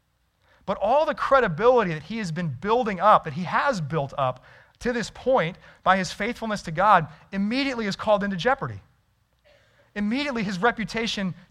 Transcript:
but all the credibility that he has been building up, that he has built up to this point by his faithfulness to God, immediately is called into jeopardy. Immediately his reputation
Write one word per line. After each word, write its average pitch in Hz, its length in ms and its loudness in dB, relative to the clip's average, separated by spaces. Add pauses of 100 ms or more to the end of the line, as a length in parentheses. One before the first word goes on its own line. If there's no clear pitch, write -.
(640)
but 196 120 -6
all 269 280 2
the 294 100 -2
credibility 220 800 4
that 156 100 -8
he 226 160 -8
has 185 120 -6
been 156 300 -4
building 214 380 0
up, 208 240 6
that 156 100 -8
he 175 100 -6
has 233 380 -2
built 143 360 -4
up 131 260 -2 (360)
to 240 140 -4
this 226 160 -6
point 196 480 0 (240)
by 190 160 4
his 185 140 -2
faithfulness 214 520 -6
to 175 80 -10
God, 175 360 4 (240)
immediately 226 560 -2
is 190 80 -4
called 202 280 2
into 202 140 -4
jeopardy. 156 420 -2 (1160)
Immediately 233 480 -2
his 185 180 -4
reputation 214 720 -2 (180)